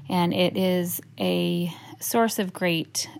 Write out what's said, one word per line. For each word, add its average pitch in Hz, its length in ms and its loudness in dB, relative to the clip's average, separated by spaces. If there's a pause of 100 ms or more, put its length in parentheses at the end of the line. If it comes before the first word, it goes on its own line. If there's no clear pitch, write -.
and 175 240 2
it 180 240 2
is 180 460 2 (180)
a 175 500 0 (300)
source 226 380 0
of 185 160 -2
great, - 640 -2